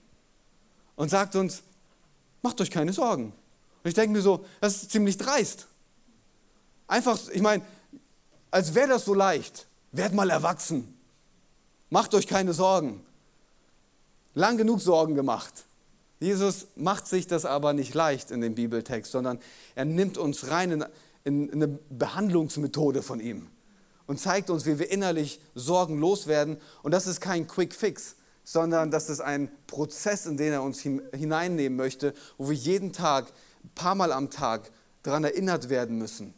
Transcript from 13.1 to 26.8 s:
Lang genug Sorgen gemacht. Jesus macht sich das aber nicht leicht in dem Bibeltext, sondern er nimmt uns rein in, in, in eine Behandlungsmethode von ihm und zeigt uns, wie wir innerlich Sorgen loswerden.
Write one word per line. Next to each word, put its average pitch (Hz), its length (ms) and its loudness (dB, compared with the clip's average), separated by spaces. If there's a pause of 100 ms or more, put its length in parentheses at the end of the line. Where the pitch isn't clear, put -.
Lang 185 220 4
genug 220 240 4
Sorgen 160 360 4
gemacht. 127 480 -4 (560)
Jesus 190 560 0
macht 185 320 -2
sich 185 180 0
das 165 180 -2
aber 143 280 0
nicht 143 220 -2
leicht 147 360 0
in 120 100 -4
dem 117 140 -2
Bibeltext, 117 560 -4
sondern 127 300 -4 (340)
er 131 100 -4
nimmt 180 320 0
uns 143 340 -2
rein 175 220 0
in, 151 120 -2 (400)
in, 143 260 -2
in 151 120 0
eine 147 60 2
Behandlungsmethode 147 1300 -2
von 123 180 -8
ihm 110 280 -8 (580)
und 143 120 -4
zeigt 190 300 0
uns, 160 160 0
wie 151 140 0
wir 165 120 -2
innerlich 175 480 0 (160)
Sorgen 156 460 0
loswerden. 151 560 2 (260)